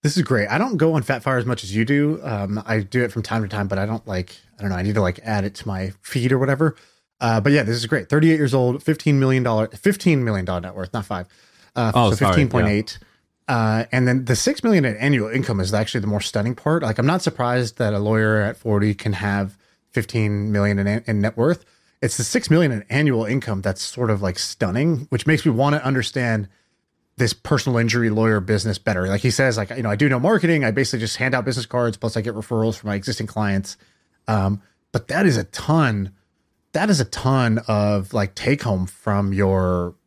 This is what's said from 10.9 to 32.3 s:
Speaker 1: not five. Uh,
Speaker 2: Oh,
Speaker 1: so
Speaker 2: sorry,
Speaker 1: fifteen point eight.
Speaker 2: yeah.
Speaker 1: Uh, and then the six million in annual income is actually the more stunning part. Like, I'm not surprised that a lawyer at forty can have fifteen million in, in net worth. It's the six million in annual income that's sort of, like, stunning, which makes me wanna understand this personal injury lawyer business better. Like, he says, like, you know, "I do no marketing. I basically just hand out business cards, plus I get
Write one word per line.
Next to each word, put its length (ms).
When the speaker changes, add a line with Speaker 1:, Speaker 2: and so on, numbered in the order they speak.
Speaker 1:
not 100
five. 240
Uh, 180
Speaker 2:
Oh, 140
Speaker 1:
so 80
Speaker 2:
sorry, 140
Speaker 1:
fifteen 180
point 200
eight. 300
Speaker 2:
yeah. 80
Speaker 1:
Uh, 380
and 160
then 160
the 120
six 280
million 220
in 100
annual 320
income 320
is 140
actually 260
the 60
more 160
stunning 320
part. 280
Like, 140
I'm 80
not 160
surprised 560
that 160
a 60
lawyer 420
at 160
forty 380
can 180
have 460
fifteen 600
million 280
in, 280
in 140
net 160
worth. 300
It's 160
the 80
six 240
million 240
in 160
annual 380
income 340
that's 220
sort 260
of, 140
like, 160
stunning, 720
which 160
makes 180
me 80
wanna 240
understand 720
this 180
personal 420
injury 320
lawyer 320
business 380
better. 280
Like, 140
he 100
says, 280
like, 100
you 140
know, 80
"I 60
do 120
no 100
marketing. 460
I 60
basically 300
just 180
hand 160
out 100
business 220
cards, 320
plus 180
I 60
get 100